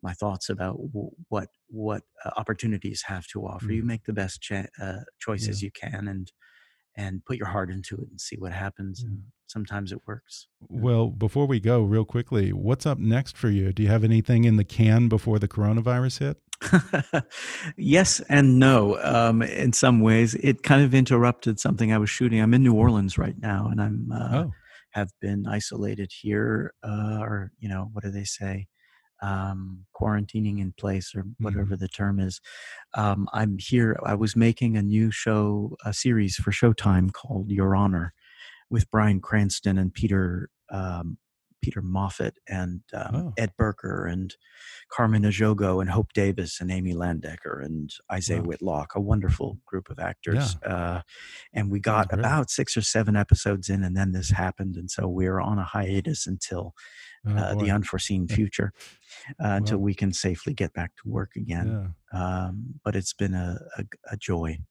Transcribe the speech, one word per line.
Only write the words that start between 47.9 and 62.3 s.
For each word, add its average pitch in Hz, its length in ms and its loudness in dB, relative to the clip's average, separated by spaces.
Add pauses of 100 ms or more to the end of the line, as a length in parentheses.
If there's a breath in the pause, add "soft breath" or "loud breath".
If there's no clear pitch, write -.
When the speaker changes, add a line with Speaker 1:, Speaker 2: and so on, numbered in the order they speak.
Speaker 1:
Isaiah 92 320 -2
Speaker 2:
Wow. 85 60 -4
Speaker 1:
Whitlock, 78 480 -6
a 101 60 -2
wonderful 101 640 -2
group 95 240 -10
of - 100 -12
actors. 92 640 -2
Speaker 2:
Yeah. 101 100 -6
Speaker 1:
Uh, 87 280 -4 (500 loud breath)
and 104 180 -2
we 101 100 -2
Speaker 2:
Sounds 101 40 -8
Speaker 1:
got 107 260 0
Speaker 2:
great. 95 100 0
Speaker 1:
about 127 300 0
six - 280 -4
or 113 40 0
seven 107 360 2
episodes 101 520 2
in, 98 140 0
and 92 140 0
then 95 160 2
this 92 160 -4
happened. 92 480 -2
And 92 120 -12
so 95 200 -4
we're 92 320 0
on 101 180 0
a 92 60 -4
hiatus 98 640 -4
until, 95 460 -8 (540 loud breath)
Speaker 2:
Oh, 104 80 0
Speaker 1:
uh, 98 200 0
the 104 100 0
Speaker 2:
boy. 101 60 2
Speaker 1:
unforeseen 95 560 -2
Speaker 2:
<laughs> 104 100 0 (120)
Speaker 1:
future, 104 220 -4 (720 loud breath)
uh, 104 40 0 (120)
until 104 200 0
Speaker 2:
Wow. 98 40 -2
Speaker 1:
we 101 120 0
can 95 180 0
safely 95 400 -4
get 90 200 -4
back 87 300 -8
to 107 60 -8
work - 260 -6
again. 98 580 -4 (200)
Speaker 2:
Yeah. 95 40 -6 (300)